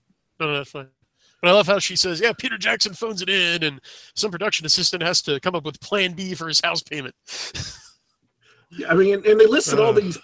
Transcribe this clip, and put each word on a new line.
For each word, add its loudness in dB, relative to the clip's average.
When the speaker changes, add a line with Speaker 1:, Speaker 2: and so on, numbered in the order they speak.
Speaker 1:
No, -4
no, -4
that's -10
fine. -14
But 4
I 8
love 6
how 2
she -4
says, -2
"Yeah, 2
Peter -6
Jackson -2
phones -8
it -6
in, 0
and -4
some -4
production -4
assistant 0
has 0
to -4
come -2
up -6
with -10
plan -2
B -8
for -10
his 0
house -2
payment." -10
<laughs> -12
Speaker 2:
Yeah, -6
I 4
mean, 4
and, -4
and 6
they 12
listed 2
all 4
Speaker 1:
Uh. 4
Speaker 2:
these -4